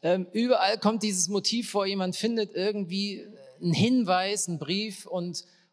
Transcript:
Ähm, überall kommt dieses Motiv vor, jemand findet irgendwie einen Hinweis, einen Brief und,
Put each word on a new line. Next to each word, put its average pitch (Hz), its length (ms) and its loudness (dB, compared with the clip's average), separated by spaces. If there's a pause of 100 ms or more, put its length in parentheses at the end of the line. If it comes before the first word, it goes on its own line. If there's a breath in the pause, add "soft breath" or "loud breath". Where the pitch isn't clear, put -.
Ähm, 180 320 0
überall 226 460 2
kommt 214 220 2
dieses 190 280 0
Motiv 202 400 -2
vor, 202 160 0
jemand 190 320 -2
findet 226 380 -2
irgendwie 196 720 -2 (360)
einen 175 120 2
Hinweis, 202 760 2
einen 165 100 -4
Brief 196 460 -4
und, 175 400 -6 (280 soft breath)